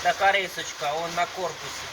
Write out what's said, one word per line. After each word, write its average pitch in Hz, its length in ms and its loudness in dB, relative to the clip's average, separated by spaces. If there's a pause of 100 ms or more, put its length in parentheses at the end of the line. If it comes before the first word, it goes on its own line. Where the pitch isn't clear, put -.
така 196 280 6
рисочка, 170 600 -2
вон 165 220 -2
на 175 100 2
корпусі. 160 680 -6